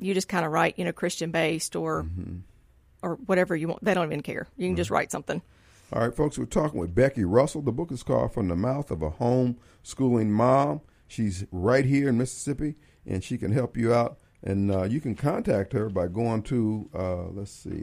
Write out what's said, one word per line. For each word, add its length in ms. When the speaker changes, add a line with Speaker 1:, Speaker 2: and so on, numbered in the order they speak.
Speaker 1:
you 140
just 140
kinda 200
write, 300
you 60
know, 80
Christian 380
based 460
or, 260
Speaker 2:
Mm-hmm. 340
Speaker 1:
or 120
whatever 280
you 140
want. 160
They 100
don't 120
even 160
care. 340
You 120
can 80
just 140
Speaker 2:
Right. 120
Speaker 1:
write 100
something. 300
Speaker 2:
All 100
right, 140
folks, 220
we're 80
talking 340
with 140
Becky 300
Russell. 380
The 100
book 200
is 100
called 300
From 160
the 80
Mouth 340
of 120
a 80
Homeschooling 1160
Mom. 520
She's 460
right 320
here 240
in 100
Mississippi, 580
and 160
she 160
can 140
help 240
you 160
out. 260
And, 280
uh, 120
you 160
can 140
contact 580
her 160
by 200
going 360
to, 500
uh, 340
let's 240
see, 180